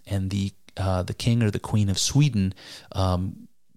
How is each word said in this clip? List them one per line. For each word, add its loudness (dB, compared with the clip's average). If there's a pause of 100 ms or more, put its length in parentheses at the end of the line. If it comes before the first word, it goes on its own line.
and -2
the, -2 (240)
uh, 0
the -6
king 2
or 4
the -2
queen 0
of 0
Sweden, 2 (380)
um, -2 (300)